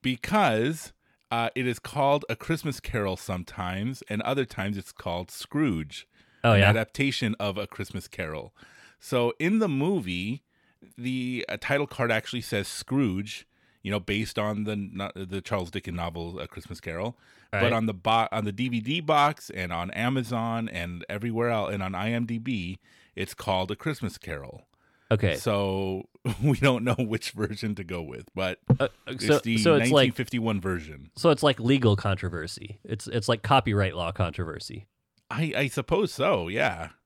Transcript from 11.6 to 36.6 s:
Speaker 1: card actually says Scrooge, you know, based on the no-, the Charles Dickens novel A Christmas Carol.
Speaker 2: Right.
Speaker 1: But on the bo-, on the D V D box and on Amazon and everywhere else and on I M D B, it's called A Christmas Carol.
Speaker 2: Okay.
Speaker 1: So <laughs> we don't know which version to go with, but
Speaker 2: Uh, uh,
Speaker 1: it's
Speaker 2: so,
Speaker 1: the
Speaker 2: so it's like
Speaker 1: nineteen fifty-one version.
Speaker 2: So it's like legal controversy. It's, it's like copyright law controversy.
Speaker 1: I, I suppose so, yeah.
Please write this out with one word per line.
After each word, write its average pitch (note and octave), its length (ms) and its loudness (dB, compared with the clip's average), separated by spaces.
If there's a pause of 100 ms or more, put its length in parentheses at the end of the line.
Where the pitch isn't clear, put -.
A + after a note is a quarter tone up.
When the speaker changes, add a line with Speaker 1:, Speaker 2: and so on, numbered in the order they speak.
Speaker 1:
card A#2+ 240 0
actually A2 300 -2
says G2+ 260 -2
Scrooge, G#2+ 800 -2 (340)
you - 80 -8
know, G2+ 100 0
based G#2 380 -2
on G#2+ 280 0
the G#2+ 100 -2
no-, G2 400 -6
the F#2+ 260 -6
Charles F2+ 300 -2
Dickens F#2 260 -6
novel E2+ 420 -6
A D2+ 80 -8
Christmas - 320 -14
Carol. F2+ 380 -6 (340)
Speaker 2:
Right. G#2+ 100 2
Speaker 1:
But A#2+ 120 4
on A2+ 120 2
the G#2+ 80 0
bo-, A2+ 380 4
on G#2 140 0
the G#2 60 0
D A#2+ 160 -2
V A#2+ 140 0
D C#3+ 180 -2
box D3 500 2
and F2+ 220 -4
on F2 200 -4
Amazon A#2 760 0
and F2 400 -6
everywhere A2+ 420 -2
else G#2 240 0
and G2+ 100 -2
on F#2+ 100 -4
I G2+ 180 -2
M A#2 140 0
D A#2 140 -4
B, G2 400 -4 (360)
it's F#2+ 180 -6
called F#2+ 380 0
A G2+ 40 -2
Christmas C3 420 -6
Carol. C#2+ 500 -12 (440)
Speaker 2:
Okay. G2+ 240 4
Speaker 1:
So G2 720 -2 (140)
<laughs> A2 200 -2
we C#3+ 140 6
don't B2+ 260 4
know B2 120 2
which A2+ 360 -2
version G#2 440 -2
to G2 80 -10
go F2 180 -6
with, B1+ 320 -10
but F#2 260 -2 (200)
Speaker 2:
Uh, D3 60 4
uh, - 20 -2 (200)
Speaker 1:
it's C3 200 -4
Speaker 2:
so, D3 120 6
Speaker 1:
the A#2 200 2
Speaker 2:
so D3+ 160 6
it's B2 160 4
like C#3 160 8
Speaker 1:
nineteen A#2+ 60 0
fifty-one A2+ 480 -2
version. D#2 540 -4
Speaker 2:
So E3+ 140 4
it's D3 140 4
like C#3+ 160 4
legal A#2+ 360 6
controversy. F#2 880 -4
It's, - 240 -8
it's A2+ 220 -2
like A2+ 140 0
copyright G#2 520 4
law F2 160 -4
controversy. E2 760 -4 (420)
Speaker 1:
I, D#3+ 260 -2
I C3+ 120 0
suppose E3+ 460 0
so, C3+ 340 2
yeah. F#2 420 0 (160)